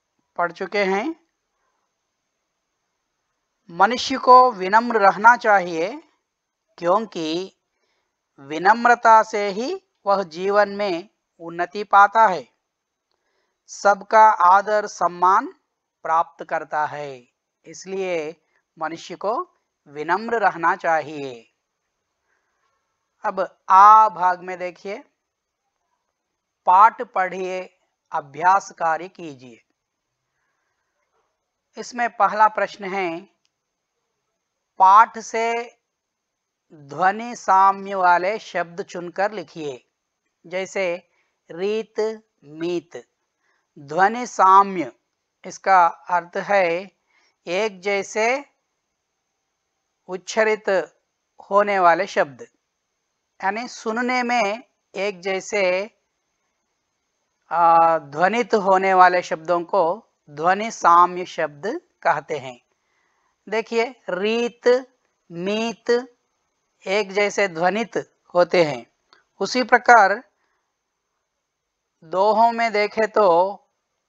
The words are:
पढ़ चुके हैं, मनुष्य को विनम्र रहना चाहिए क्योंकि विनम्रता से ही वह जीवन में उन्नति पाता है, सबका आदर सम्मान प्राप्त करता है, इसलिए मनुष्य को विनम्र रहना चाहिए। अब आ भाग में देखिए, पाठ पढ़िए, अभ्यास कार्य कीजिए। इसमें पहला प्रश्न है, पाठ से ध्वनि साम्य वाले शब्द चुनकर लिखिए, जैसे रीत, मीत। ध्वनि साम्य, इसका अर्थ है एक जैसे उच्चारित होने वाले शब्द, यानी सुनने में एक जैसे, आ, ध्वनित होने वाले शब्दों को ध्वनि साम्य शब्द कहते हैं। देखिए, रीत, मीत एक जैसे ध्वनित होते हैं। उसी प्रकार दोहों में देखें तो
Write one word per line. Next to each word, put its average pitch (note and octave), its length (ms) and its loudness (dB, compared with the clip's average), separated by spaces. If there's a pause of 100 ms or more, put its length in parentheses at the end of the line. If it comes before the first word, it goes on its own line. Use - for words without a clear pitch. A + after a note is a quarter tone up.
(360)
पढ़ F3 160 -4
चुके G3+ 320 -4
हैं, G#3 440 -4 (2500)
मनुष्य G#3+ 460 0
को B3+ 340 6
विनम्र A3 460 -2
रहना G3+ 400 4
चाहिए G3 640 -2 (760)
क्योंकि F3+ 800 -4 (800)
विनम्रता A3 840 2
से G#3 260 -4
ही B3+ 320 -8 (240)
वह G3 180 0
जीवन G3 460 -2
में G3 400 -6 (300)
उन्नति F3 440 -10
पाता G3+ 440 6
है, E3+ 200 -4 (1200)
सबका G3+ 640 4
आदर G3+ 580 2
सम्मान F#3 680 0 (480)
प्राप्त E3 400 -4
करता D#3 420 -6
है, C#3 420 -14 (380)
इसलिए E3+ 760 -10 (380)
मनुष्य D#3+ 360 -10
को B3 360 -6 (360)
विनम्र F3 520 -4
रहना E3+ 360 0
चाहिए। D3 800 -6 (1700)
अब F#3+ 320 -6 (120)
आ G#3+ 400 8
भाग F3+ 320 -2
में F#3 160 -12
देखिए, G3 460 -12 (1600)
पाठ G#3 360 6
पढ़िए, F#3 800 -6 (320)
अभ्यास E3 600 -2
कार्य E3 360 -6
कीजिए। C3+ 580 -20 (2000)
इसमें A#3+ 320 -8
पहला G#3 380 2
प्रश्न G3+ 380 -4
है, F3+ 360 -6 (1600)
पाठ G#3 420 6
से A#3 580 -6 (960)
ध्वनि F#3 640 -4
साम्य G3 600 0
वाले F3+ 440 0
शब्द F3 440 -8
चुनकर F#3 480 -6
लिखिए, D3+ 580 -14 (580)
जैसे F#3 640 -8 (420)
रीत, G#3+ 720 -6 (200)
मीत। D#3+ 640 -10 (720)
ध्वनि E3+ 480 -2
साम्य, F#3+ 640 2 (540)
इसका F#3 420 2
अर्थ F3 500 -6
है F#3 540 -2 (560)
एक F#3+ 340 -6
जैसे G#3+ 640 -4 (1600)
उच्चारित G#3+ 640 -4 (680)
होने G3+ 400 0
वाले F3 280 2
शब्द, C#3+ 340 -4 (1000)
यानी G#3+ 240 -8
सुनने B3 560 -6
में A#3+ 400 -4 (320)
एक F#3+ 260 -6
जैसे, F#3+ 680 -4 (1600)
आ, E3 460 4
ध्वनित F3+ 560 -2
होने F#3+ 400 2
वाले F3+ 280 6
शब्दों E3+ 420 -4
को F3+ 440 -2 (220)
ध्वनि F#3 420 -2
साम्य F3 540 2
शब्द E3 560 -8 (220)
कहते D3+ 360 -4
हैं। B2+ 220 -18 (880)
देखिए, A3+ 460 -4 (140)
रीत, A#3 840 -2 (380)
मीत A3 880 -6 (680)
एक G3 240 -4
जैसे G3+ 360 -2
ध्वनित F#3 500 -4 (360)
होते F3 300 2
हैं। C3 280 -6 (480)
उसी A3 240 -4
प्रकार A3+ 600 4 (1800)
दोहों G#3 480 2
में A#3 200 -4
देखें G#3 400 -2
तो G3 440 2 (540)